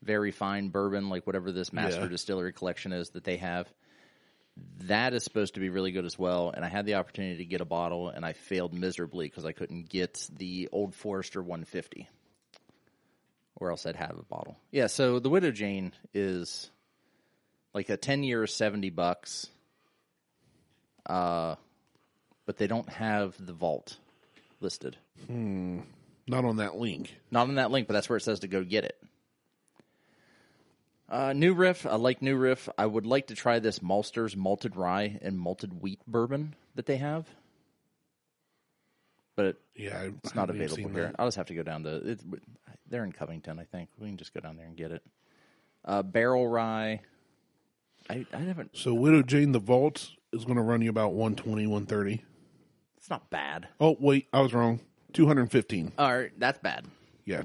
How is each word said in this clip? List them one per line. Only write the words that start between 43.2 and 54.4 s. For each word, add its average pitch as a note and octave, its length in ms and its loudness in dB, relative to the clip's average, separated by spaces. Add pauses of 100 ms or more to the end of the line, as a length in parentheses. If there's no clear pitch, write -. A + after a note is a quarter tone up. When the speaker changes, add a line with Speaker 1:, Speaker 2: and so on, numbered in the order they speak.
Speaker 1:
I E2+ 60 -14
think. F2 240 -12 (100)
We G#2+ 100 -12
can G2+ 80 -10
just - 180 -16
go E2+ 60 -8
down D#2+ 160 -14
there E2 100 -18
and E2 100 -16
get D#2+ 160 -8
it. E2 100 -10 (800)
Uh, G3+ 180 2
Barrel B2+ 440 4
Rye. A2 540 0 (1080)
I, B2 240 -6
I C3 60 -8
haven't E3+ 380 -6
Speaker 2:
So B2 180 0
Widow C#3+ 280 8
Jane, C#3+ 300 6
the B2 60 6
vault B2 520 4 (220)
is A2+ 120 -4
gonna A#2+ 180 2
run A2+ 200 4
you A2+ 80 4
about G#2+ 220 2
one G#2+ 240 2
twenty, G#2+ 320 -2
one G#2 180 0
thirty. G#2 380 0 (720)
Speaker 1:
It's - 140 -20
not - 200 -6
bad. D2 380 -6 (120)
Speaker 2:
Oh, D#3 200 8
wait, C#3 320 6
I C3+ 80 6